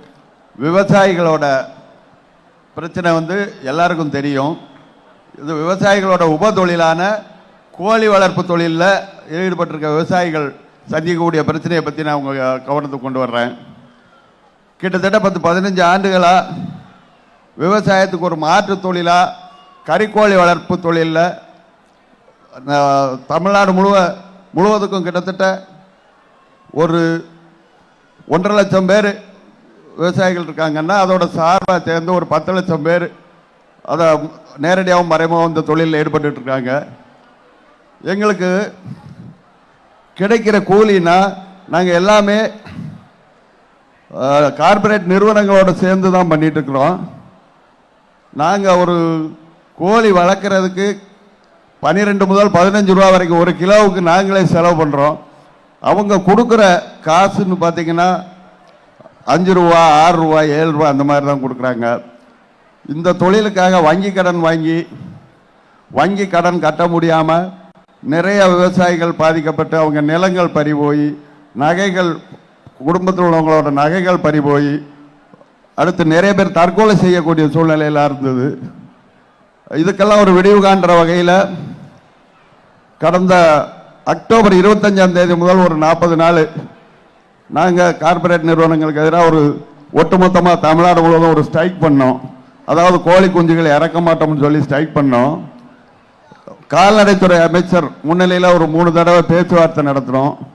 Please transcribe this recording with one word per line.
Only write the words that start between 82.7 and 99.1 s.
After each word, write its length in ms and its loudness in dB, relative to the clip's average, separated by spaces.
கடந்த 680 2
அக்டோபர் 480 2
இருபத்தஞ்சாம் 580 2
தேதி 240 2
முதல் 220 2
ஒரு 180 2
நாற்பது 400 0
நாள் 340 2
நாங்க 460 0
கார்ப்பரேட் 480 0
நிறுவனங்களுக்கு 580 0
எதிராக 240 2
ஒரு 400 2
ஒட்டுமொத்தமா 680 2
தமிழ்நாடு 420 4
முழுவதும் 280 4
ஒரு 140 2
ஸ்ட்ரைக் 400 -2
பண்ணோம். 360 2
அதாவது, 360 2
கோழி 260 4
குஞ்சுகளை 480 2
இறக்க 260 -2
மாட்டோம்னு 380 0
சொல்லி 220 0
ஸ்ட்ரைக் 360 -2
பண்ணோம். 440 0
கால்நடைத்துறை 720 4
அமைச்சர் 400 0
முன்னிலையில 720 0
ஒரு 140 2
மூணு 260 0
தடவை 280 4